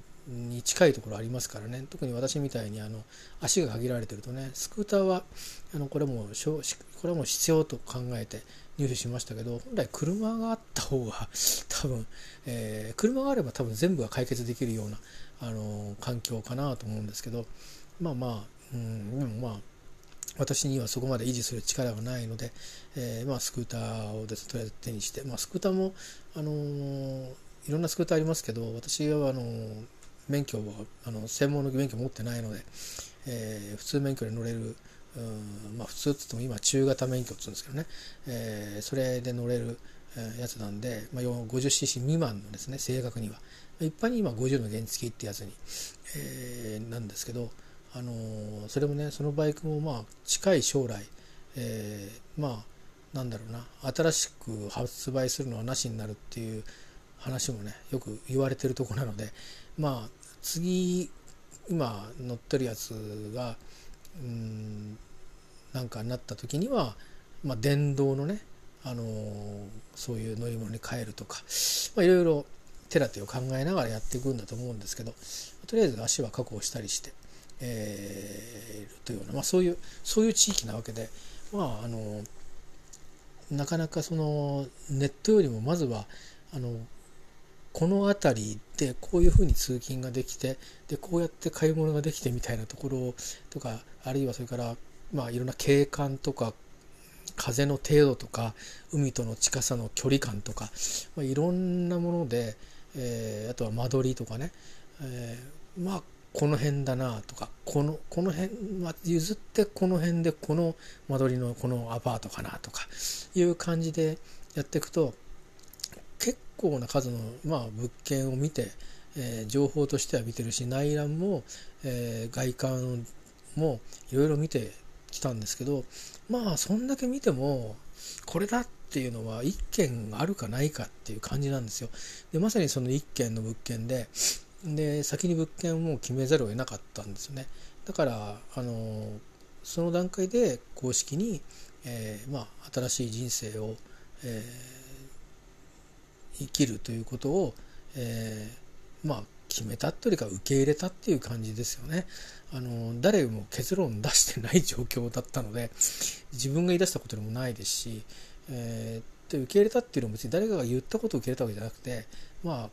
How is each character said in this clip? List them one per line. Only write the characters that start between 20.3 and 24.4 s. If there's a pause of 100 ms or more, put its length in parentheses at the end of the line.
私
に
は
そ
こ
ま
で
維
持
す
る
力
が
な
い
の
で、 (440)
え
ー、
ま
あ、
ス
ク
ー
タ
ー
を
で
す